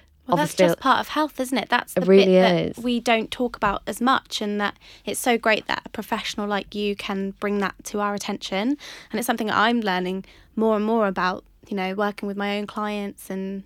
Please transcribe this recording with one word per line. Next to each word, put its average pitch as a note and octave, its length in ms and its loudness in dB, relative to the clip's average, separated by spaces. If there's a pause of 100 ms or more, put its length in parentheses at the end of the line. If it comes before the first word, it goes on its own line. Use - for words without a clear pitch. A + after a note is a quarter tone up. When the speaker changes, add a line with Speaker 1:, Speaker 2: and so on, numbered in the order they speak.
(280)
Speaker 1:
Well, B3 100 4
that's A#3+ 160 0
Speaker 2:
obviously F#3+ 120 6
Speaker 1:
just E3+ 140 4
part C4 220 4
of - 80 -8
health, D4+ 300 -2
isn't C4 180 -2
it? - 120 -4
That's - 260 0
Speaker 2:
It - 60 0
Speaker 1:
the F3 60 0
Speaker 2:
really G3 180 10
Speaker 1:
bit F#3 160 8
that E3+ 360 2
Speaker 2:
is. A#3 60 -8
Speaker 1:
we A#3+ 160 0
don't A3+ 300 0
talk B3 260 -4
about G3+ 300 -2
as G3+ 160 -6
much, - 400 0
and G#3 180 -2
that G#3 160 -2 (300)
it's G3+ 140 -6
so A#3+ 180 2
great A3 300 0
that - 180 -4
a - 40 -18
professional G#3 580 -6
like G3+ 260 -4
you G#3 220 -2
can G3 440 -6
bring G#3 200 -2
that G3 160 -2 (100)
to - 140 -6
our G3+ 160 -2
attention. G3+ 540 -4 (420)
And A3 80 -4
it's A#3 80 -6
something A#3 240 -2
I'm A#3 300 2
learning F#3 440 -2 (300)
more A3 200 2
and G#3 80 0
more A3 220 2
about, F#3 380 -2 (240)
you G3+ 100 -6
know, F#3 160 -2
working G#3 340 -2
with G3+ 100 -6
my G3+ 200 -2
own G#3 80 -6
clients G#3 640 -8
and F#3+ 360 -8